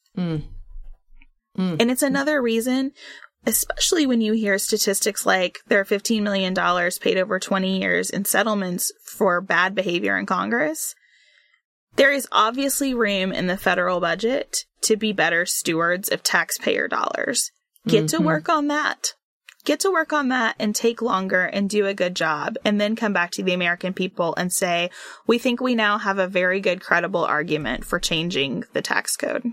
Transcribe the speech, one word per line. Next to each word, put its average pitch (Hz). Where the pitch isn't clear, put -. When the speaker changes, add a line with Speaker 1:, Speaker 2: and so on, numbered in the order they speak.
Speaker 1:
Mm. 165
Mm. 226
Speaker 2:
And 233
it's 254
another 277
reason, 254
especially -
when 240
you 214
hear 202
statistics -
like 185
there 214
are 196
fifteen 214
million 190
dollars 175
paid 190
over 185
twenty 190
years 185
in 196
settlements 196
for 180
bad 185
behavior 196
in 196
Congress. 226
There 277
is 277
obviously 269
room 202
in -
the 180
federal 180
budget 190
to 220
be 214
better 170
stewards 170
of -
taxpayer -
dollars. -
Get 202
to 320
Speaker 1:
Mm-hmm. 320
Speaker 2:
work 311
on 302
that. -
Get 294
to 392
work 320
on 277
that 247
and 208
take 233
longer 190
and 196
do 202
a 196
good 180
job 160
and 208
then 208
come 214
back 175
to 202
the 185
American 180
people 180
and 180
say, 175
"We 233
think 240
we 254
now 214
have 196
a 185
very 185
good, 185
credible 170
argument 151
for -
changing 160
the -
tax -
code." -